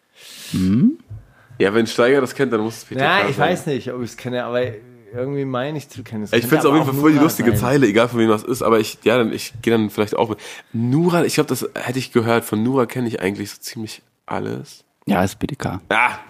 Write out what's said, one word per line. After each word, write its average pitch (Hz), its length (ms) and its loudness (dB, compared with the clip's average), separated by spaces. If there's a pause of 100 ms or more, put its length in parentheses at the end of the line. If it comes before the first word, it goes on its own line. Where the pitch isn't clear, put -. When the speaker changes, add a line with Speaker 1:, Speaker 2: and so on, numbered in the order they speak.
(520)
Speaker 1:
Hm? 117 460 2 (600)
Speaker 2:
Ja, 101 160 2
wenn 113 120 4
Steiger 127 340 4
das 127 140 -2
kennt, 131 180 0
dann 110 80 2
muss 110 180 -4
es - 60 -20
P - 100 -14
T 127 60 -4
K 139 60 2 (160)
Speaker 3:
Ja, 202 60 0
ich 139 80 -2
Speaker 2:
sein. 151 140 2
Speaker 3:
weiß 180 160 -4
nicht, 127 260 -4
ob 123 100 -6
ich's 113 140 -10
kenne, 123 280 -6
aber 120 180 -2 (500)
irgendwie 135 320 -4
meine 135 340 -4
ich 127 100 -14
zu - 140 -16
kennen. 110 220 -8
Es 98 80 -8
Speaker 2:
Ich 120 80 4
Speaker 3:
könnte 117 80 -4
Speaker 2:
find's 147 180 2
auf 143 60 4
Speaker 3:
aber 151 80 4
Speaker 2:
jeden 156 100 0
Fall 131 60 -2
Speaker 3:
auch 139 40 -2
Speaker 2:
voll 151 100 6
die 156 60 6
Speaker 3:
Nura 139 80 6
Speaker 2:
lustige 120 260 2
Speaker 3:
sein. 101 80 2
Speaker 2:
Zeile, 127 280 2
egal 110 220 4
von 117 120 0
wem 113 80 4
das 107 140 4
ist, 123 200 -4
aber 110 160 4
ich, 110 260 -2
ja, 110 140 4
dann, 113 140 2
ich - 300 -8
geh - 80 0
dann 110 200 2
vielleicht 104 260 -2
auch 117 120 0
mit. 107 100 -6 (340)
Nura, 156 520 2
ich - 100 -2
glaub, 151 120 2
das 127 280 -4
hätte 127 240 -6
ich - 140 -8
gehört, 117 320 2
von 107 180 -2
Nura 127 240 2
kenn 123 200 -4
ich 113 140 -6
eigentlich 101 300 -4
so - 100 -18
ziemlich - 420 -12 (240)
alles. 110 580 -8 (220)
Speaker 1:
Ja, 95 180 2
ist - 140 -4
P - 80 -6
T - 100 -6
K. 101 320 -6
Speaker 2:
Ah. 113 300 2 (120)